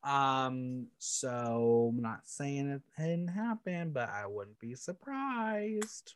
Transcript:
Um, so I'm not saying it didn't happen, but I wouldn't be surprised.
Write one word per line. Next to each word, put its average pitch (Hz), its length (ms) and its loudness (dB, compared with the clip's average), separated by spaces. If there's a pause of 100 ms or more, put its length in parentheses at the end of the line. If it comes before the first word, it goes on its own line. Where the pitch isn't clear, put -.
Um, 131 840 2 (100)
so 117 960 4
I'm 120 60 0
not 113 240 -4
saying 139 460 -2
it 139 100 -4 (160)
didn't 170 300 0
happen, 185 640 -2
but 123 180 -2
I 104 160 -4
wouldn't 101 340 -8
be 117 140 -8
surprised. 220 1400 -4